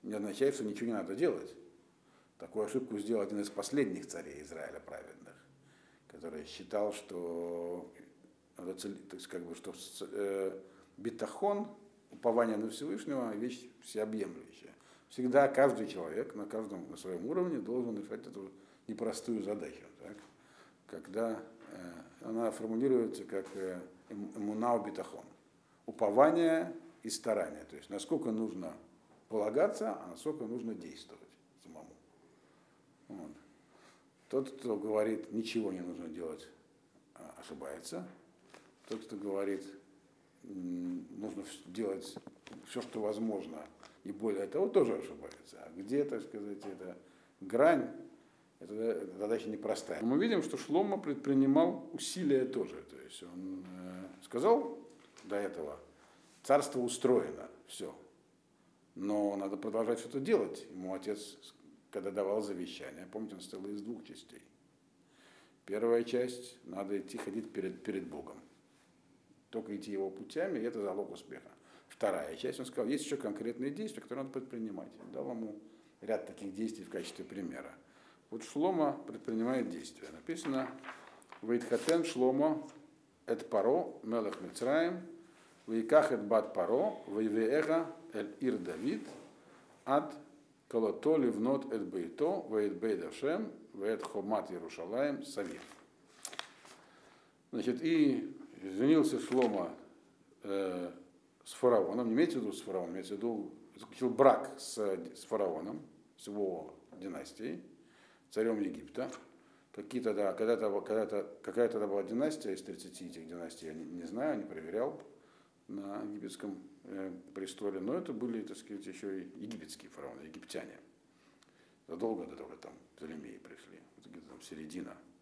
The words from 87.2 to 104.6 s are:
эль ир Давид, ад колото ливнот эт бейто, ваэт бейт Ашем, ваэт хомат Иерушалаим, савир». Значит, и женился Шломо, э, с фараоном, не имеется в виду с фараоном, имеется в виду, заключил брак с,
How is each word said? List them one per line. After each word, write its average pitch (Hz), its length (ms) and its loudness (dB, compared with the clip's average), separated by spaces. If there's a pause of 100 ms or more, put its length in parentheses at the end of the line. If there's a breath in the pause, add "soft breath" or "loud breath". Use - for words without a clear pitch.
эль 104 280 -4
ир 120 180 2
Давид, 90 480 -2 (760 loud breath)
ад 139 300 4 (540)
колото 117 480 4
ливнот 123 560 4
эт 107 100 0
бейто, 92 640 0
ваэт 104 260 4
бейт 98 300 0
Ашем, 160 480 -2 (220)
ваэт 107 280 0
хомат 101 480 0
Иерушалаим, 95 720 -2
савир». 92 360 -4 (1900 loud breath)
Значит, 123 300 0
и 151 520 4 (280)
женился 127 580 6
Шломо, 107 540 4 (680)
э, 95 480 -2 (540)
с - 80 -12
фараоном, 113 560 6
не 113 60 4
имеется 160 240 6
в 113 40 0
виду 104 100 -2
с - 100 -10
фараоном, 90 300 -2
имеется 95 220 -6
в - 40 -4
виду, 110 340 -2 (240)
заключил 123 340 -2
брак 127 480 8
с, - 200 -6